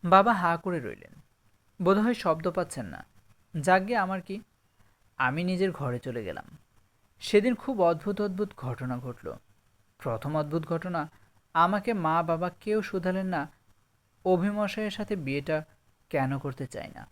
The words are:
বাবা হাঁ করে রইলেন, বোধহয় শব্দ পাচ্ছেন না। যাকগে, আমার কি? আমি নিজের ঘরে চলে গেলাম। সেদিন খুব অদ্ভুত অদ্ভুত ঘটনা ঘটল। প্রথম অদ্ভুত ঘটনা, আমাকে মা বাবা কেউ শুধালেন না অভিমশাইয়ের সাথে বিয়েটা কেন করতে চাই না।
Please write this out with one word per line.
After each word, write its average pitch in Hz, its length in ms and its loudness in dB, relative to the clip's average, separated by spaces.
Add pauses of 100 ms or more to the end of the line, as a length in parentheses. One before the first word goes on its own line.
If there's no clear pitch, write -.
বাবা 190 280 8
হাঁ 175 260 2
করে 170 220 -4
রইলেন, 55 420 -12 (600)
বোধহয় 208 320 4
শব্দ 165 360 0
পাচ্ছেন 170 360 -6
না। - 180 -12 (560)
যাকগে, 190 360 4
আমার 190 240 -2
কি? 190 200 -10 (760)
আমি 135 280 0
নিজের 185 280 0
ঘরে 123 260 -4
চলে 120 260 -8
গেলাম। 82 200 -8 (760)
সেদিন 226 340 4
খুব 226 280 -2
অদ্ভুত 170 380 2
অদ্ভুত 202 360 -2
ঘটনা 123 420 -6
ঘটল। 123 380 -10 (640)
প্রথম 143 380 -4
অদ্ভুত 151 300 -2
ঘটনা, 165 440 -4 (440)
আমাকে 196 380 4
মা 170 300 2
বাবা 165 280 -2 (100)
কেউ 214 220 -2
শুধালেন 185 440 -2
না 156 220 -4 (760)
অভিমশাইয়ের 202 680 0
সাথে 208 260 -6
বিয়েটা 143 480 -2 (460)
কেন 135 280 0
করতে 135 280 -8
চাই - 280 -10
না। - 180 -16